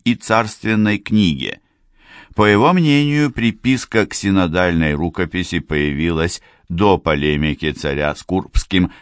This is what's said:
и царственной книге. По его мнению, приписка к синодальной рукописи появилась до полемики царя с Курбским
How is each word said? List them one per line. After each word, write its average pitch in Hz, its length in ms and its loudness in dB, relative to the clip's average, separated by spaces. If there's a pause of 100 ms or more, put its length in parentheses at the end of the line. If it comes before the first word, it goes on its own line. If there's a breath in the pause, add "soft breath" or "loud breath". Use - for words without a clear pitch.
и 117 100 0
царственной 110 840 -2
книге. 76 640 -2 (760 loud breath)
По 104 100 2
его 107 280 4
мнению, 147 580 2
приписка 113 760 -2
к - 80 -14
синодальной 87 800 0
рукописи 85 640 -4
появилась 78 840 -2 (260 soft breath)
до 92 300 2
полемики 76 760 0
царя 73 440 -4
с - 80 -16
Курбским - 680 -2 (100)